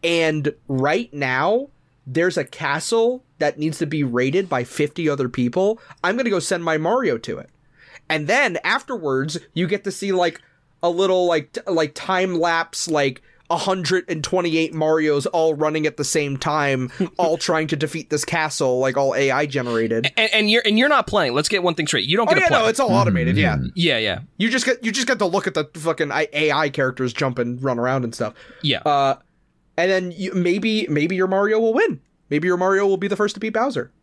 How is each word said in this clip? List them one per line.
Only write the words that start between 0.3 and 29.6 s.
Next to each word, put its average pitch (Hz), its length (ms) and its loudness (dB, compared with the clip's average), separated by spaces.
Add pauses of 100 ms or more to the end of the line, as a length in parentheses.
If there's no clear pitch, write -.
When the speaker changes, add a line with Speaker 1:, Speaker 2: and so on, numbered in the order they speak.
Speaker 1:
right 147 440 0
now, 147 560 0 (380)
there's 165 300 0
a 147 80 -2
castle 226 800 -2 (140)
that 147 200 0
needs 151 200 -2
to 170 80 -2
be 151 180 -2
raided 135 440 0
by 123 160 -2
fifty 151 440 -2
other 139 200 -2
people. 180 520 0 (220)
I'm 185 140 0
gonna 247 140 0
go 196 80 0
send 170 260 -2
my 160 140 0
Mario 170 400 0
to 101 200 -8
it. - 120 -16 (580)
And 156 180 -2
then 220 380 2
afterwards, 165 760 -2 (160)
you 175 120 0
get 196 180 -2
to 196 80 -6
see, 196 200 -4
like, 175 280 0 (420)
a 170 60 2
little, 185 380 2
like, 165 260 0
t-, - 140 -8
like, 160 280 0
time 185 460 -2
lapse, 165 480 -2
like, 143 320 0 (300)
a 170 80 2
hundred 185 520 0
and 160 140 -4
twenty-eight 165 480 0
Marios 156 600 2
all 160 220 2
running 151 320 0
at 147 120 -2
the 143 60 -2
same 143 340 -2
time, 139 520 0 (140)
Speaker 2:
<laughs> - 140 -8
Speaker 1:
all 170 180 2
trying 160 320 0
to 165 80 -2
defeat 151 320 -6
this 147 160 -2
castle, 151 540 0
like, 135 180 0
all 135 180 2
A 135 160 2
I 135 160 0
generated. 117 600 0
Speaker 2:
A-, - 140 -2
and, 220 120 2
and 214 180 2
you're, 233 140 4
and 214 140 4
you're 254 100 4
not 277 180 4
playing. 151 280 0
Let's 147 160 0
get 196 120 0
one 175 120 2
thing 156 120 -4
straight. 117 220 0
You 170 80 2
don't 226 120 2
Speaker 1:
Oh, - 20 2
Speaker 2:
get 330 60 6
to 359 60 4
Speaker 1:
yeah, 349 60 4
Speaker 2:
play. 262 120 4
Speaker 1:
no, 220 80 2
it's 220 120 0
all 254 120 2
automated, 160 440 2
yeah. 101 200 2
Speaker 3:
Mm-hmm. 64 180 -4
Speaker 2:
Yeah, 160 240 2
yeah. 104 220 -2 (180)
Speaker 1:
You 214 100 2
just 240 160 0
get, 247 180 0
you 220 100 -2
just 247 140 -2
get 247 120 0
to 208 80 2
look 190 200 0
at 180 80 -4
the 151 100 -2 (100)
fucking 156 360 -2
I-, 147 220 -2
A 151 200 0
I 151 180 0
characters 131 420 -2
jump 127 260 -2
and 123 240 -4
run 127 160 -2
around 127 260 0
and 117 100 -6
stuff. 107 180 -4 (300)
Speaker 2:
Yeah. 139 240 0
Speaker 1:
Uh, 139 300 2 (600)